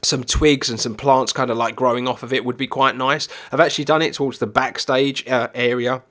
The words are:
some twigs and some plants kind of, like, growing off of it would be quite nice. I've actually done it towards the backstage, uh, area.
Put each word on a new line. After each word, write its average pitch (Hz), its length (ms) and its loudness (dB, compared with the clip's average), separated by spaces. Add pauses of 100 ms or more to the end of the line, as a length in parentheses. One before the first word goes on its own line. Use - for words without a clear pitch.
some 131 220 -2
twigs 143 460 2
and 113 100 -6
some 113 160 -4
plants 131 380 2
kind 127 160 -2
of, 113 80 -2
like, 113 180 -2
growing 123 320 0
off 123 160 -4
of 120 100 -8
it 113 120 -2
would 120 120 -4
be 127 100 -4
quite 135 280 2
nice. 135 320 -2 (240)
I've 139 80 -2
actually 151 260 4
done 156 160 4
it - 120 0
towards 135 260 -2
the 120 80 0
backstage, 131 800 0
uh, 123 260 2
area. 123 580 0